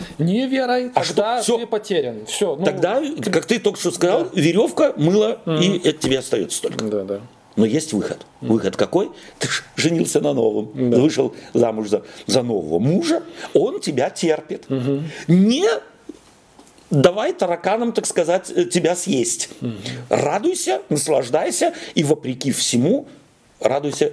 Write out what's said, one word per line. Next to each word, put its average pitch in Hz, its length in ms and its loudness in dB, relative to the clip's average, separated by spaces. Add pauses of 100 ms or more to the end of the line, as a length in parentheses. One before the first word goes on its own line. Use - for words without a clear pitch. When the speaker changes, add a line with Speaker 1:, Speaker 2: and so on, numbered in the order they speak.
(180)
Speaker 1:
не 202 300 0
верой, 254 440 -2
Speaker 2:
А - 120 0
Speaker 1:
тогда 220 360 0
Speaker 2:
что? - 40 -4
Всё. 233 140 2
Speaker 1:
ты 233 100 -6
потерян. 135 580 -2
Всё, 170 300 -2
ну, 165 80 -4
Speaker 2:
Тогда, 190 360 0
Speaker 1:
ты 277 300 -4
Speaker 2:
как 160 160 0
ты 233 140 0
только 202 180 -2
что 175 140 -2
сказал, 190 320 2
Speaker 1:
Да. - 160 -2
Speaker 2:
верёвка, 208 560 2
мыло, 208 500 2
Speaker 1:
Мгм. 160 160 0
Speaker 2:
и 190 160 2 (100)
это 151 140 0
тебе 131 160 2
остаётся 117 440 -2
только. - 240 -4
Speaker 1:
Да, 104 180 -2
да. 98 160 -6 (340)
Speaker 2:
Но 107 100 4
есть 135 280 0
выход. - 340 -4 (140)
Speaker 1:
Мгм. 120 140 2
Speaker 2:
Выход 98 220 0
какой? 170 320 0 (300)
Ты - 80 -4
ж - 160 -6 (140)
женился 160 440 0
на 143 140 2
новом, 107 400 0
Speaker 1:
Да. 123 240 2
Speaker 2:
вышел 135 340 2 (220)
замуж 110 360 2
за, 104 120 2 (240)
за 117 160 2
нового 90 380 -2
мужа, 294 420 0 (320)
он 254 260 2
тебя 147 300 -2
терпит. - 580 -2
Speaker 1:
Мгм. 135 360 -2 (240)
Speaker 2:
Не 226 400 6 (1200)
давай 185 420 4
тараканам, 202 600 0
так 220 140 0
сказать, 180 440 0
э, 175 140 0
тебя 175 320 0
съесть. 143 520 -2 (120)
Speaker 1:
Мгм. 117 160 -6 (320)
Speaker 2:
Радуйся, 277 800 -2
наслаждайся 151 840 0 (220)
и, 170 80 0
вопреки 139 480 0
всему, 160 560 0 (540)
радуйся 143 520 0